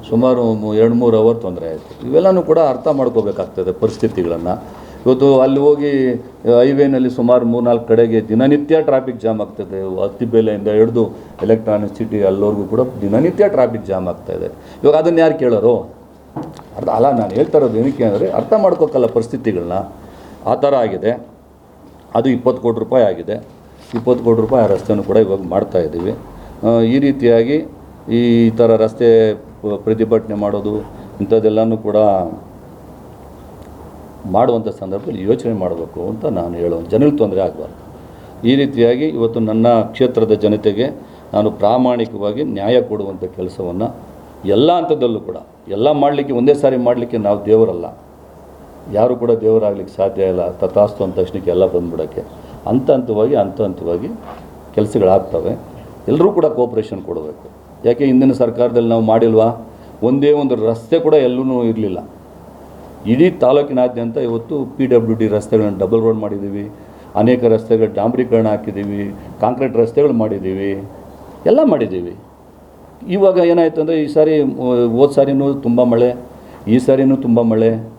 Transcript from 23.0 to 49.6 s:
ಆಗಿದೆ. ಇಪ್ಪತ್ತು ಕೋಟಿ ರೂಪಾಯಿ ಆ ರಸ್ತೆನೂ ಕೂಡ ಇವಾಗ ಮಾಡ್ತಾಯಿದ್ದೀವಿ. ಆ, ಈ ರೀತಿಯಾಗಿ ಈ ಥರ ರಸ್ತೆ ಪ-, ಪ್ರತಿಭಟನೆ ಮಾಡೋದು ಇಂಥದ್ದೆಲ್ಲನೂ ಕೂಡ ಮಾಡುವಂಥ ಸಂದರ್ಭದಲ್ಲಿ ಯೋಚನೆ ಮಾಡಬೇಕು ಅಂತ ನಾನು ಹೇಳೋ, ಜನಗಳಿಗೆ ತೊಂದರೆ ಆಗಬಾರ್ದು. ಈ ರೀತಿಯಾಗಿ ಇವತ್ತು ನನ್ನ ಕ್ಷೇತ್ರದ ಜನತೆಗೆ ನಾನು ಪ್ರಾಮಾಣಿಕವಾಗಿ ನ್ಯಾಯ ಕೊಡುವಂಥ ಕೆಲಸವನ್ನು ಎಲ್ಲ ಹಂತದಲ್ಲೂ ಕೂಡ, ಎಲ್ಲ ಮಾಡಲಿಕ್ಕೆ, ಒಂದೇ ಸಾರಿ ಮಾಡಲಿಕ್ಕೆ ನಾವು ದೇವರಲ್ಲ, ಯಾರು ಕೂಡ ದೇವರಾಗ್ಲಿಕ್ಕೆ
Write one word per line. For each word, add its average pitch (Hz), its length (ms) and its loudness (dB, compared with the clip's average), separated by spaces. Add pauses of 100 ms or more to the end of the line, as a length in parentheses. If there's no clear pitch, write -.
ಆಗಿದೆ. 95 240 -8 (580)
ಇಪ್ಪತ್ತು 120 300 -2
ಕೋಟಿ 113 180 2
ರೂಪಾಯಿ 117 240 2
ಆ - 20 0
ರಸ್ತೆನೂ 98 360 -2
ಕೂಡ 101 140 0
ಇವಾಗ 98 220 2 (160)
ಮಾಡ್ತಾಯಿದ್ದೀವಿ. 87 560 -2 (560)
ಆ, 117 140 2 (140)
ಈ 143 40 2
ರೀತಿಯಾಗಿ 123 580 2 (540)
ಈ 117 380 2
ಥರ 113 260 2
ರಸ್ತೆ 110 580 4
ಪ-, - 500 -8
ಪ್ರತಿಭಟನೆ 110 520 0
ಮಾಡೋದು 104 380 -4 (480)
ಇಂಥದ್ದೆಲ್ಲನೂ 110 560 2
ಕೂಡ 107 200 -2 (2250)
ಮಾಡುವಂಥ 110 360 2 (120)
ಸಂದರ್ಭದಲ್ಲಿ 98 440 -8
ಯೋಚನೆ 117 300 0
ಮಾಡಬೇಕು 85 560 -6
ಅಂತ 113 160 -8
ನಾನು 87 280 -4 (100)
ಹೇಳೋ, 85 180 -2 (100)
ಜನಗಳಿಗೆ 143 260 2
ತೊಂದರೆ 95 240 0
ಆಗಬಾರ್ದು. 78 360 -6 (720)
ಈ 131 80 4
ರೀತಿಯಾಗಿ 123 520 0 (100)
ಇವತ್ತು 117 220 -2
ನನ್ನ 113 280 2 (260)
ಕ್ಷೇತ್ರದ 113 380 2 (120)
ಜನತೆಗೆ 104 440 0 (460)
ನಾನು 104 180 2
ಪ್ರಾಮಾಣಿಕವಾಗಿ 113 920 -2
ನ್ಯಾಯ 117 380 0
ಕೊಡುವಂಥ 98 420 -8
ಕೆಲಸವನ್ನು 92 640 -8 (680)
ಎಲ್ಲ 160 140 4 (100)
ಹಂತದಲ್ಲೂ 127 400 -2
ಕೂಡ, 92 180 -12 (300)
ಎಲ್ಲ 110 240 0
ಮಾಡಲಿಕ್ಕೆ, 143 420 0
ಒಂದೇ 123 200 2
ಸಾರಿ 139 240 0
ಮಾಡಲಿಕ್ಕೆ 120 400 -2
ನಾವು 101 280 -2
ದೇವರಲ್ಲ, 101 400 2 (1080)
ಯಾರು 120 220 2
ಕೂಡ 120 160 -2
ದೇವರಾಗ್ಲಿಕ್ಕೆ 107 680 0